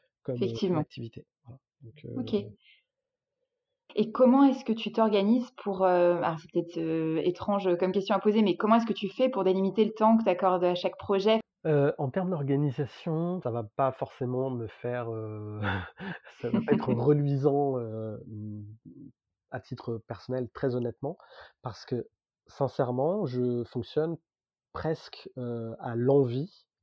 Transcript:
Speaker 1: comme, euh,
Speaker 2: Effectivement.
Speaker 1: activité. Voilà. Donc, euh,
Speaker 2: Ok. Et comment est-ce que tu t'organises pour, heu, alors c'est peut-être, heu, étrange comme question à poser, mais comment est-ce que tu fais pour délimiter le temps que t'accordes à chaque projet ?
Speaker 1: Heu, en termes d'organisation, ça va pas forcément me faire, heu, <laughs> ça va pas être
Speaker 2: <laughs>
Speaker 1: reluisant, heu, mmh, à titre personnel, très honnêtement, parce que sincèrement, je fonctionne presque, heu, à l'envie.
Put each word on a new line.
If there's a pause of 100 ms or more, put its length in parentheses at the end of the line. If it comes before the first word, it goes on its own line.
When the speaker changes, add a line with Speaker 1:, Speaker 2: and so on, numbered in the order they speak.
(220)
Speaker 1:
comme,
euh,
Speaker 2:
Effectivement.
Speaker 1:
activité. (200)
Voilà. (220)
Donc,
euh,
Speaker 2:
Ok. (1600)
Et
comment
est-ce
que
tu
t'organises
pour,
heu,
alors
c'est
peut-être,
heu,
étrange
comme
question
à
poser,
mais
comment
est-ce
que
tu
fais
pour
délimiter
le
temps
que
t'accordes
à
chaque
projet ? (260)
Speaker 1:
Heu,
en
termes
d'organisation,
ça
va
pas
forcément
me
faire,
heu, (360)
<laughs> (160)
ça
va
pas
être
Speaker 2:
<laughs>
Speaker 1:
reluisant,
heu,
mmh, (880)
à
titre (100)
personnel,
très
honnêtement, (440)
parce
que (380)
sincèrement,
je
fonctionne (560)
presque,
heu,
à
l'envie. (160)